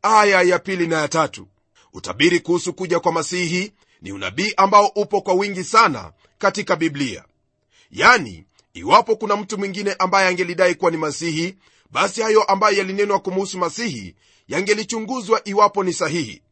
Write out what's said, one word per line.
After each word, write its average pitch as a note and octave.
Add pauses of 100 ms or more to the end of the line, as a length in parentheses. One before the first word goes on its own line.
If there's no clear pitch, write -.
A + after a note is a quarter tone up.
aya G#3
ya F3+
pili F3+
na E3
ya D3
tatu. C#3+ (460)
Utabiri D3
kuhusu F3
kuja E3+
kwa E3+
Masihi F3+ (280)
ni F#2
unabii G2+
ambao G#3
upo G3+
kwa G3
wingi F#3
sana C#3 (260)
katika G3
Biblia. C#3+ (680)
Yani, C#3+ (280)
iwapo F#3
kuna G#3
mtu G#3
mwingine G3
ambaye F#3+
angelidai F3
kuwa F3
ni E3
Masihi, D#3+ (340)
basi B3
hayo A3
ambayo G3
yalinenwa G3
kumuhusu F#3+
Masihi E3 (320)
yangelichunguzwa G#3+
iwapo G3+
ni F3+
sahihi. C#3+ (100)